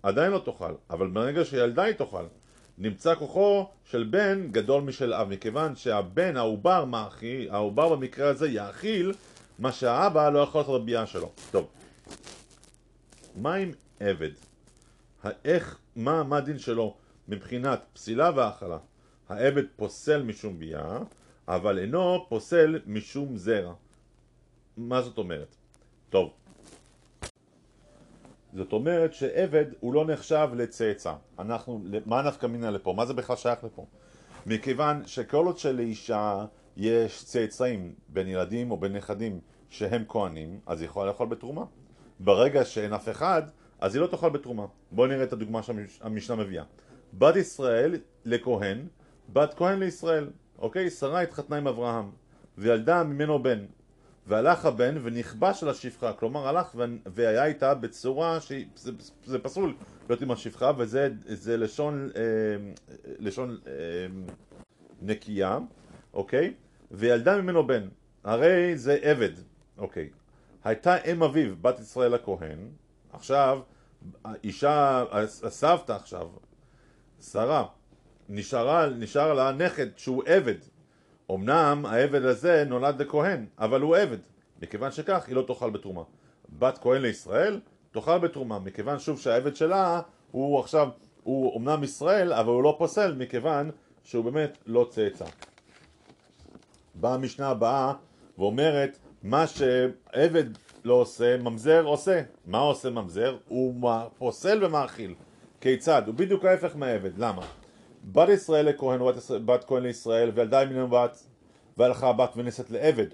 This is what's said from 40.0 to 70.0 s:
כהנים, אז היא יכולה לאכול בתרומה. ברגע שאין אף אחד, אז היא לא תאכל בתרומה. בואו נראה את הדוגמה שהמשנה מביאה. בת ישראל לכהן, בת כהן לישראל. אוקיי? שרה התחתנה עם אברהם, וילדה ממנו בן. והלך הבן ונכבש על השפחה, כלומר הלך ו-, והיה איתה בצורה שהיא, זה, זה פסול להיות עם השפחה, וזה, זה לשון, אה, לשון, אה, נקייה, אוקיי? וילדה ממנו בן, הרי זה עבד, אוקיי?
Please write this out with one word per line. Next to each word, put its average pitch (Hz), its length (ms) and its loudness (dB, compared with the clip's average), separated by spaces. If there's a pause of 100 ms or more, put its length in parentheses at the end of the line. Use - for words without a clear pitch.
כהנים, 87 580 -6
אז 80 140 -6
היא 80 80 -8
יכולה 98 180 -4
לאכול 113 220 -2
בתרומה. 135 360 -10 (560)
ברגע 120 440 6
שאין 104 280 -4
אף 104 160 -4
אחד, 156 340 2 (380)
אז 98 140 0
היא 139 60 2
לא 175 60 4
תאכל 175 240 0
בתרומה. 120 360 -6 (240)
בואו 117 160 4
נראה 135 180 0
את - 80 -6
הדוגמה 110 300 -6
שהמשנה 110 720 -8
מביאה. 95 280 -6 (480)
בת 143 240 6
ישראל 143 640 0 (240)
לכהן, 117 640 -2 (460)
בת 147 220 2
כהן 190 240 0
לישראל. 165 520 -2 (320)
אוקיי? 180 280 -2
שרה 156 300 -4
התחתנה 156 360 -6
עם 143 100 -4
אברהם, 117 440 -4 (480)
וילדה 117 440 4
ממנו 147 400 0
בן. 113 220 0 (640)
והלך 139 380 2
הבן 127 380 2
ונכבש 117 600 -2
על 151 60 -2
השפחה, 120 440 -6
כלומר 135 360 -4
הלך 165 260 -2
ו-, 120 220 -4 (100)
והיה 113 380 2
איתה 143 300 2
בצורה 135 680 -4
שהיא, 139 340 -12
זה, 127 180 -14 (320)
זה - 140 -6
פסול 151 360 -4 (340)
להיות 120 140 0
עם 131 80 -4
השפחה, 120 460 0
וזה, 127 320 0 (180)
זה 107 300 -4
לשון, 139 600 -4
אה, 113 60 -4 (960)
לשון, 117 480 -6
אה, 67 60 -14 (1300)
נקייה, 104 560 -2 (560)
אוקיי? 160 400 0 (360)
וילדה 120 500 4
ממנו 170 260 2
בן, 110 220 0 (360)
הרי 165 540 4
זה 139 240 2
עבד, 123 300 2 (460)
אוקיי? 85 300 -8 (560)